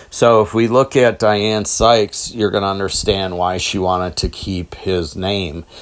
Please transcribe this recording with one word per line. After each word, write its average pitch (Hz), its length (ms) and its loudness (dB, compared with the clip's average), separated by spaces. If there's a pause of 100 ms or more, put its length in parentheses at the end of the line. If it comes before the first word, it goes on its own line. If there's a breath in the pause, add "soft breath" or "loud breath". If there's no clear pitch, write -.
(100)
So 117 320 4
if 107 120 -2
we 113 140 2
look 131 280 2
at 120 220 4
Diane 107 460 0
Sykes, 113 680 0
you're 107 160 0
gonna 98 200 0
understand 98 680 -2
why 90 220 -2
she - 200 -4
wanted 90 380 -2
to 92 120 -2
keep 87 460 -8
his 87 420 -4
name. 92 480 -6 (180 loud breath)